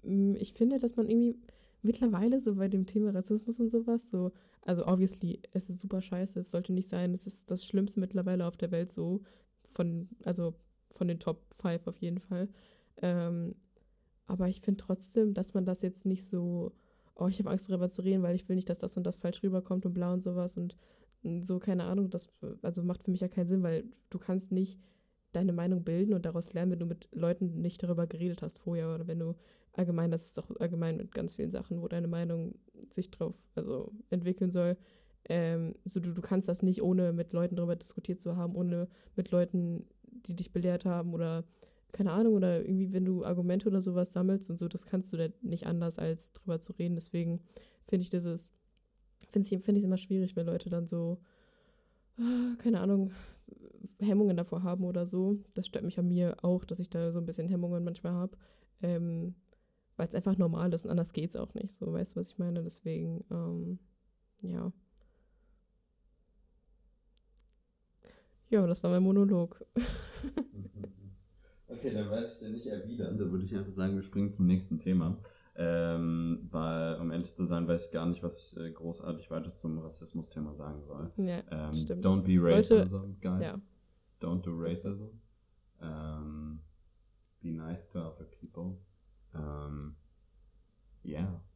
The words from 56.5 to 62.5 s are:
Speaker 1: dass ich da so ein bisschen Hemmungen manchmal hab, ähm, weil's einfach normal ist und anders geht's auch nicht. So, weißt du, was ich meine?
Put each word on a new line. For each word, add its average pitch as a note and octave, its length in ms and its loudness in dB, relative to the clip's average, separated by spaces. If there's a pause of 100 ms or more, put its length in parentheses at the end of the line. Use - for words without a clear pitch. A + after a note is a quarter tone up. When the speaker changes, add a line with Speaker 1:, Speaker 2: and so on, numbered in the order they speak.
Speaker 1:
dass F3 140 -4
ich F3+ 100 -4
da E3+ 240 0
so E3+ 60 0
ein E3+ 60 -2
bisschen E3 220 -4
Hemmungen F3 380 0
manchmal F3 280 -2
hab, F3+ 240 -2 (460)
ähm, E3+ 500 0 (640)
weil's - 180 -2
einfach F#3 240 4
normal E3+ 360 4
ist E3 100 -2
und E3 80 -4
anders E3+ 220 2
geht's D#3+ 240 -2
auch - 160 -6
nicht. - 180 -6
So, - 220 -6
weißt E3+ 220 -4
du, - 40 -2
was F#3 80 -4
ich - 100 -14
meine? F3 260 -2